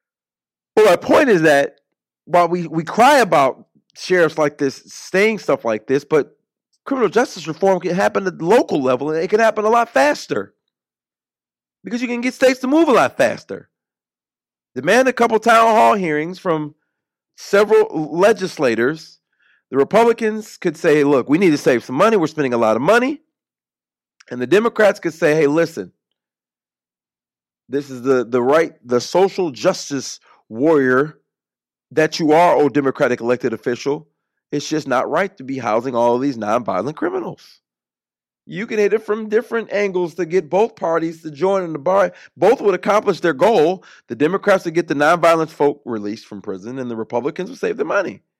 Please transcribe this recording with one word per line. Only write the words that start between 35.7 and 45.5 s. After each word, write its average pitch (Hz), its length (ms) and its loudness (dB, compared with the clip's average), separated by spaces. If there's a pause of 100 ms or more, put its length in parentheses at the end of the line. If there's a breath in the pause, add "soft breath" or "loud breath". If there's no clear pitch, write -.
all 120 200 2
of 123 80 -2
these 139 140 -4
nonviolent 107 600 -4
criminals. - 640 -8 (840)
You 196 200 -10
can 226 120 -6
hit 202 140 2
it 214 100 -6
from 214 280 -6
different 226 420 -4
angles 180 420 -2
to 180 120 -6
get 165 240 -4
both 214 260 0
parties 165 460 -4
to 160 80 -14
join 185 340 -2
in 165 80 -8
the 156 60 -8
bar. 180 340 0 (240 loud breath)
Both 208 240 2
would 202 140 2
accomplish 202 460 0
their 170 120 0
goal. 175 520 2 (240 loud breath)
The 117 60 -10
Democrats 185 520 0
would 165 80 -6
get 165 120 0
the 160 80 -4
nonviolent 160 540 2
folk 143 380 -2